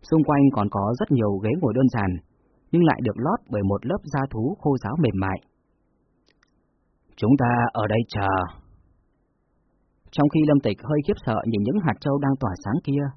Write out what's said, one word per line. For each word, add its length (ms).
Xung 140
quanh 180
còn 180
có 280
rất 120
nhiều 220
ghế 80
ngồi 160
đơn 120
giản, 220
nhưng 120
lại 180
được 140
lót 320
bởi 140
một 240
lớp 180
da 160
thú 300
khô 220
ráo 200
mềm 120
mại. 240
Chúng 220
ta 140
ở 140
đây 120
chờ. 200
Trong 180
khi 180
Lâm 140
Tịch 220
hơi 240
khiếp 200
sợ 200
nhìn 160
những 240
hạt 140
châu 180
đang 220
tỏa 100
sáng 200
kia 180